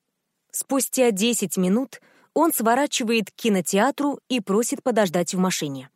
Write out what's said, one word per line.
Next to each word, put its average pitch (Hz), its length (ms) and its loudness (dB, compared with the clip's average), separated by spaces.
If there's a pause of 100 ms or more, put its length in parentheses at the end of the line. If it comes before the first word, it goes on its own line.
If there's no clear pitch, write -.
(520)
Спустя - 580 0
десять 208 460 0
минут 196 440 0 (320)
он 311 200 2
сворачивает 233 800 0
к - 20 -20
кинотеатру 226 920 0
и 254 100 0
просит 202 460 -2
подождать 190 500 0
в 185 40 -2
машине. 147 580 -4